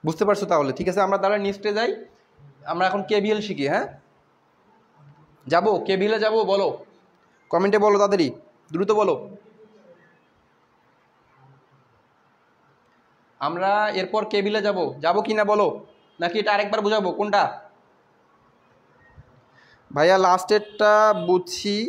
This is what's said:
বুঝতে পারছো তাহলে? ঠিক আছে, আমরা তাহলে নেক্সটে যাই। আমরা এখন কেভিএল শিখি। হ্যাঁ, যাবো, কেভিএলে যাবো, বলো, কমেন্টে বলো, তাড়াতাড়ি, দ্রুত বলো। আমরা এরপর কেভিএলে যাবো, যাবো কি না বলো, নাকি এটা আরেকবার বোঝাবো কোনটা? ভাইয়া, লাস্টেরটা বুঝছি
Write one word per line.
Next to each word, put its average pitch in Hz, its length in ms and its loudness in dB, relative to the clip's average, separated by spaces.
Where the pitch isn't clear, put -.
বুঝতে 160 200 -2
পারছো 202 220 0
তাহলে? 147 260 0
ঠিক 165 160 -4
আছে, 185 120 -2
আমরা 196 180 0
তাহলে 202 200 0
নেক্সটে 202 340 -4
যাই। 226 180 -2
আমরা 170 200 -2
এখন 196 220 -2
কেভিএল 208 320 0
শিখি। 156 280 -6
হ্যাঁ, 220 180 -2
যাবো, 180 260 2
কেভিএলে 202 340 0
যাবো, 214 260 0
বলো, 190 240 0
কমেন্টে 196 280 2
বলো, 208 200 4
তাড়াতাড়ি, 196 300 2
দ্রুত 190 220 -4
বলো। 214 220 2
আমরা 175 300 -2
এরপর 208 240 -2
কেভিএলে 208 380 -2
যাবো, 196 220 -2
যাবো 175 220 2
কি 214 120 -4
না 214 100 2
বলো, 208 220 2
নাকি 170 180 -2
এটা 208 140 0
আরেকবার 208 300 0
বোঝাবো 208 300 0
কোনটা? 202 300 0
ভাইয়া, 170 280 4
লাস্টেরটা 208 760 2
বুঝছি 185 480 -2